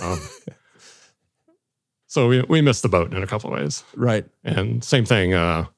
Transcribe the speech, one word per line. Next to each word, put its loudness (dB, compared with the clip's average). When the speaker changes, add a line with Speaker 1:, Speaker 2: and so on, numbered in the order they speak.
Speaker 1:
Um, -6
<laughs> -20
so 2
we, 4
we 2
missed 4
the 0
boat 0
in -4
a -6
couple -8
of -6
ways. -6
Speaker 2:
Right. 0
Speaker 1:
And -2
same 2
thing, 2
uh, 0